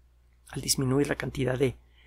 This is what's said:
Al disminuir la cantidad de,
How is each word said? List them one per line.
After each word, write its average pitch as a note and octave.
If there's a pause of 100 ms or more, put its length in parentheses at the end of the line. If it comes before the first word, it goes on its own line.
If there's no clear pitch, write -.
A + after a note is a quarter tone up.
(480)
Al C#3
disminuir C3
la D3
cantidad C3
de, B2 (300)